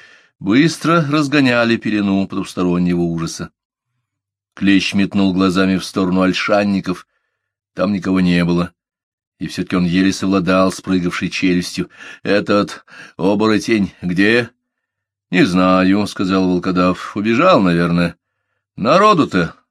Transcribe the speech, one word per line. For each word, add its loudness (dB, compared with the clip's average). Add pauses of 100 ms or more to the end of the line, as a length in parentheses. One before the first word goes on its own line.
(400)
быстро 2
разгоняли 2
пелену 0
потустороннего -2
ужаса. -6 (1040)
Клещ 0
метнул 0
глазами 0
в -8
сторону -2
ольшанников. -2 (640)
Там -2
никого -2
не 2
было. -2 (640)
И -8
все-таки -6
он 0
еле 2
совладал 0
с -10
прыгавшей -2
челюстью. -2 (340)
«Этот -2 (320)
оборотень 0
где?» 0 (800)
«Не 2
знаю», — 2
сказал -2
волкодав. -2
«Убежал, 2
наверное. 0 (600)
Народу-то, 2 (160)